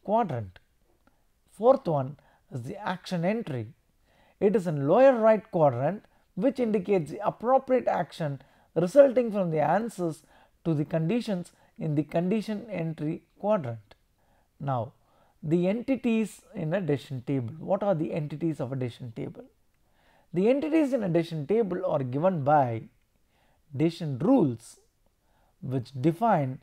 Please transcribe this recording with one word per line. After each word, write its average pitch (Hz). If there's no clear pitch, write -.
quadrant. 151
Fourth 254
one 143
is 123
the 147
action 185
entry. 156
It 196
is 180
in 143
lower 254
right 220
quadrant, 151
which 240
indicates 202
the 165
appropriate 254
action 160
resulting 233
from 190
the 156
answers 175
to 165
the 147
conditions 180
in 160
the 151
condition 202
entry 160
quadrant. 143
Now, 131
the 175
entities 226
in 160
a 208
decision 143
table. 135
What 147
are 202
the 156
entities 151
of 127
a 135
decision 123
table? -
The 185
entities 285
in 233
a 185
decision 160
table 190
are 156
given 147
by 127
decision 151
rules, 160
which 127
define 160